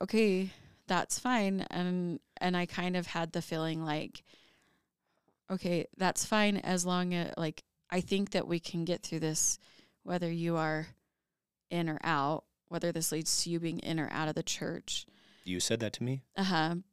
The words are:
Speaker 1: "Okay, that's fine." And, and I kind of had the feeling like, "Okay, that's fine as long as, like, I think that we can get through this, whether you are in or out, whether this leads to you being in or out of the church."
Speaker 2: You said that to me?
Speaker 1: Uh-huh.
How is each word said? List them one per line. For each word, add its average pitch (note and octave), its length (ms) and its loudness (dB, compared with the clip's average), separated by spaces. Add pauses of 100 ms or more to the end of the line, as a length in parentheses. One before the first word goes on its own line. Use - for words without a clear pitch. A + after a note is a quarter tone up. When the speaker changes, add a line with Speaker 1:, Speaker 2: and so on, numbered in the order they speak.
Speaker 1:
"Okay, F#3+ 480 4 (380)
that's - 300 0
fine." G3 520 2
And, F3+ 500 0 (180)
and F3+ 200 2
I F3 80 2
kind F3+ 320 0
of F3 100 -2
had E3 240 -2
the E3+ 100 -2
feeling D#3+ 420 -2
like, D#3 400 -4 (1300)
"Okay, F3 360 0 (120)
that's - 280 2
fine G#3 320 4
as F3+ 280 0
long F3+ 280 2
as, E3+ 240 -2
like, D#3+ 260 -2 (260)
I F3+ 120 0
think G3 300 0
that - 160 0
we E3+ 120 0
can E3 260 -4
get E3+ 160 0
through - 180 -4
this, D#3 400 2 (440)
whether F3 280 -2
you E3+ 260 0
are D#3 300 0 (800)
in E3+ 200 0
or D#3 140 -2
out, D3+ 420 2 (220)
whether F3 240 0
this E3 200 -2
leads D#3 320 0
to E3+ 60 -4
you E3+ 100 0
being E3 200 -2
in E3 200 -2
or D3 120 -2
out D#3 160 -2
of D#3 80 -2
the D#3+ 80 -2
church." - 640 -6 (400)
Speaker 2:
You F#2 140 -2
said A2+ 200 2
that G#2+ 140 -2
to - 100 -6
me? C3 180 -2 (160)
Speaker 1:
Uh-huh. E3+ 380 2 (180)